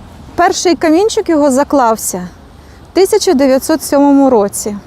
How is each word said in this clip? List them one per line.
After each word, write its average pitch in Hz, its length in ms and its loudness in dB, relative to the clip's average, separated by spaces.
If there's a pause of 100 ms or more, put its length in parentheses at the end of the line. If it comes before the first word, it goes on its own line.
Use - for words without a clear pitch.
(340)
перший 359 400 0
камінчик 359 540 0
його 294 220 2
заклався 233 800 -2 (640)
в - 20 -6
тисяча 381 400 0
дев'ятсот 269 480 0
сьомому 277 480 2
році. 208 460 -2 (100)